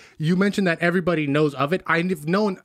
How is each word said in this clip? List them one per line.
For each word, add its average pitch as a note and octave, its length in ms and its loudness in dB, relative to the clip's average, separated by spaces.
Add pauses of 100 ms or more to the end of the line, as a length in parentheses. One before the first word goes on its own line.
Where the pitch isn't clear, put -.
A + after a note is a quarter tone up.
(180)
you D#3+ 180 0
mentioned G3 320 2
that E3 120 -2
everybody E3+ 480 0
knows D3 280 2
of C#3 180 -2
it. F#3 140 -2
I've E3 400 -2
known G3 380 0